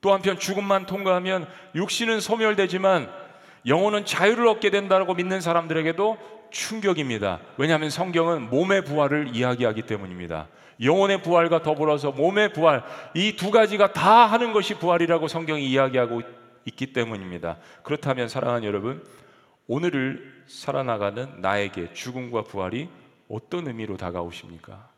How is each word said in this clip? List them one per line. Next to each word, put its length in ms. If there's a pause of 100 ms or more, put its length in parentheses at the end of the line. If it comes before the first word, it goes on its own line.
또 120
한편 260
죽음만 480
통과하면 640 (260)
육신은 460
소멸되지만 880 (560)
영혼은 380
자유를 420
얻게 240
된다라고 440
믿는 260
사람들에게도 960 (140)
충격입니다. 920 (180)
왜냐하면 320
성경은 580
몸의 360
부활을 500
이야기하기 480
때문입니다. 680 (320)
영혼의 420
부활과 400
더불어서 500
몸의 400
부활, 320 (300)
이 200
두 160
가지가 420
다 340
하는 260
것이 220
부활이라고 520
성경이 400
이야기하고 560 (440)
있기 260
때문입니다. 680 (240)
그렇다면 460
사랑하는 360
여러분, 400 (600)
오늘을 800
살아나가는 960
나에게 540
죽음과 500
부활이 440 (400)
어떤 380
의미로 300
다가오십니까? 1000